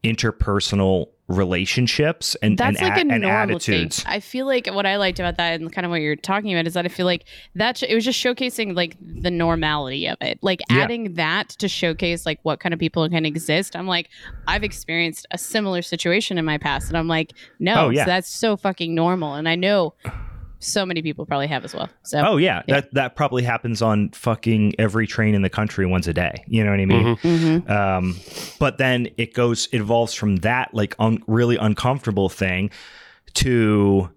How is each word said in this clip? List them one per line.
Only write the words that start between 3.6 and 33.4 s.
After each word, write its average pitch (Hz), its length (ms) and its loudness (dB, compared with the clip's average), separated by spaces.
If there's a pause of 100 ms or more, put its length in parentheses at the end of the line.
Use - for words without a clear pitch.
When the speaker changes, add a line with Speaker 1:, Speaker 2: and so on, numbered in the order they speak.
Speaker 2:
thing. - 80 -6
I 202 80 -4
feel 254 280 -6
like 262 200 0
what 196 200 -2
I 196 100 0
liked 190 220 0
about 175 180 -2
that 165 240 -2
and 165 100 -8
kind 180 140 -4
of 170 60 -2
what 165 100 0
you're 151 140 0
talking 202 380 -2
about 165 120 0
is 165 80 -4
that 175 120 -2
I - 20 -2
feel 180 180 -2
like 175 200 0 (280)
that 226 240 0
sh-, - 100 -4
it 214 60 0
was 220 100 2
just 240 180 0
showcasing, 240 540 -2
like, 170 240 -2
the - 300 -6
normality 160 760 0
of - 140 -4
it, - 200 -2
like, 185 200 0 (100)
Speaker 1:
Yeah. 127 80 6
Speaker 2:
adding 226 340 -2
that 165 360 -2 (100)
to 208 80 -2
showcase, 170 580 -2
like, 156 160 -4
what 156 180 -2
kind 170 140 -2
of 165 60 -6
people 160 300 0
can 160 160 0
exist. 160 500 -2
I'm 180 120 -6
like, 175 220 -2 (380)
I've 202 160 0
experienced 165 680 -4
a 180 60 -6
similar 190 460 -2
situation 175 560 -2
in 160 60 0
my 151 120 0
past, 143 300 -4
and 165 100 -2
I'm 165 100 0
like, 160 260 0 (260)
"No, 175 260 4
Speaker 1:
Oh, 131 60 2
yeah. 147 140 2
Speaker 2:
that's 180 240 0
so 214 280 0
fucking 170 380 -4
normal," 165 400 0
and 156 120 -4
I 165 80 2
know 185 380 2 (680)
so 202 240 -2
many 170 160 -4
people 156 240 -6
probably 139 220 -2
have 143 160 -4
as 160 100 -14
well. - 160 -6 (140)
So - 160 -2
Speaker 1:
Oh, 196 160 4
yeah. 143 320 0
Speaker 2:
yeah. 139 140 2
Speaker 1:
That, - 120 -14
that 131 220 -2
probably 127 280 0
happens 117 380 -2
on 107 280 2
fucking 110 680 0
every 107 300 0
train 107 260 2
in 101 80 4
the 95 80 2
country 107 360 -2
once 90 200 0
a 87 80 -2
day. 87 340 -2
You 110 180 2
know 104 60 2
what 98 100 2
I 95 40 2
mean? 113 300 4
Speaker 3:
Mm-hmm. 160 140 -2
Speaker 2:
Mm-hmm. 165 420 2
Speaker 1:
Um, 92 460 0 (420)
but 139 180 0
then 127 380 2
it 117 180 -4
goes, 120 380 2
it 127 80 0
evolves 113 340 2
from 104 240 2
that, 117 360 0
like, 104 260 -2
un-, 110 280 2
really 120 280 4
uncomfortable 107 720 0
thing 92 440 -2 (640)
to 104 800 4